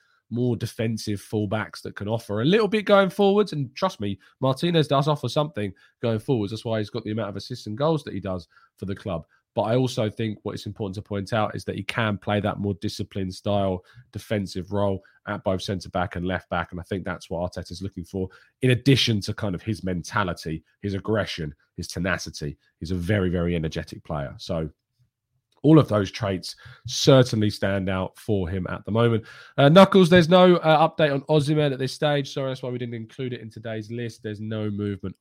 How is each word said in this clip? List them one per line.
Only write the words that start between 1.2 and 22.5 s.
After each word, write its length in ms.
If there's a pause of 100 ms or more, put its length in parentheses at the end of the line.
fullbacks 640
that 120
can 140
offer 320
a 40
little 220
bit 180
going 260
forwards. 420
And 240
trust 240
me, 180 (220)
Martinez 480
does 180
offer 220
something 440 (300)
going 160
forwards. 320
That's 140
why 140
he's 120
got 140
the 80
amount 160
of 80
assists 320
and 100
goals 260
that 100
he 40
does 300 (280)
for 100
the 100
club. 280 (300)
But 80
I 140
also 340
think 320
what 120
it's 120
important 300
to 60
point 300
out 220
is 100
that 120
he 80
can 340
play 220
that 180
more 160
disciplined 600
style 500 (280)
defensive 600
role 300 (260)
at 160
both 180
centre-back 540
and 100
left-back. 460
And 80
I 20
think 220
that's 260
what 220
Arteta's 280
looking 240
for, 240 (340)
in 80
addition 520
to 100
kind 220
of 80
his 200
mentality, 800 (200)
his 100
aggression, 600 (220)
his 120
tenacity. 680 (220)